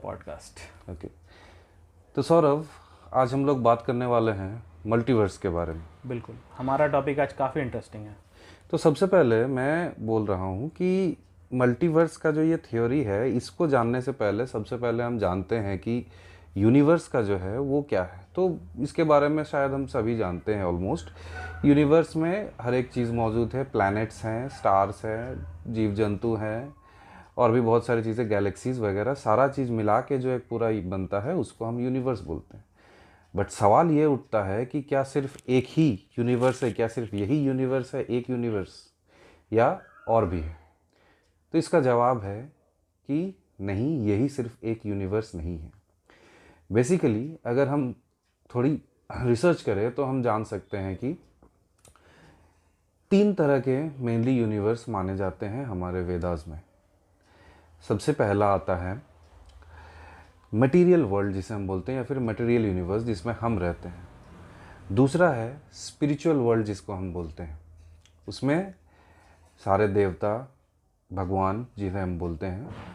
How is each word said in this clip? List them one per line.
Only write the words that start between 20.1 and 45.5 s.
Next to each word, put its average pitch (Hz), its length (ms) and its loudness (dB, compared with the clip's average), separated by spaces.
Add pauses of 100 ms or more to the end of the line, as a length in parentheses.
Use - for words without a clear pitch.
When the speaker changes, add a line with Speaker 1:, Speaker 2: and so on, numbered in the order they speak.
Speaker 2:
जानते 92 360 -2
हैं 98 120 -2
almost। 90 400 -2 (600)
यूनिवर्स 151 500 6
में 170 360 -2 (100)
हर 120 120 0
एक 123 180 0
चीज़ 117 220 -2
मौजूद 113 400 0
है, 131 100 -2
प्लैनेट्स 110 600 0
हैं, 117 240 -4
स्टार्स 101 560 0
हैं, 113 400 -6 (280)
जीव 110 200 0
जंतु 107 420 0
हैं 110 400 -6 (640)
और 120 140 4
भी 123 100 4
बहुत 113 240 4
सारी 117 180 0
चीज़ें, 113 260 -2
गैलेक्सीज 104 500 -2
वगैरह, 107 340 0
सारा 123 340 2
चीज़ 131 240 -2
मिला 110 300 2
के 135 160 -2
जो 127 120 -2
एक 123 200 -4
पूरा 113 220 0
बनता 92 480 -4
है 139 160 -4
उसको 117 300 -6
हम 117 140 -4
यूनिवर्स 127 420 -2
बोलते 82 360 -10
हैं। - 80 -20 (720)
But 101 100 0
सवाल 123 440 4
ये 151 140 4
उठता 113 380 0
है 101 220 -2
कि 143 160 -6
क्या 135 220 -2
सिर्फ 135 460 -6
एक 127 200 4
ही 147 380 2 (120)
यूनिवर्स 123 440 2
है, 120 80 0
क्या 113 160 0
सिर्फ 113 260 -6
यही 107 300 0
यूनिवर्स 131 520 -2
है, 131 80 -4
एक 120 260 -4
यूनिवर्स, 117 640 -4 (600)
या 120 280 4 (260)
और 110 180 4
भी 87 140 -2
है? 80 180 -8 (920)
तो 160 60 2
इसका 165 220 2
जवाब 123 420 4
है 101 220 -8 (640)
कि 175 360 -4 (180)
नहीं, 107 460 -2
यही 107 220 2
सिर्फ 120 340 -8
एक 113 220 -6
यूनिवर्स 101 500 -4
नहीं 85 240 -6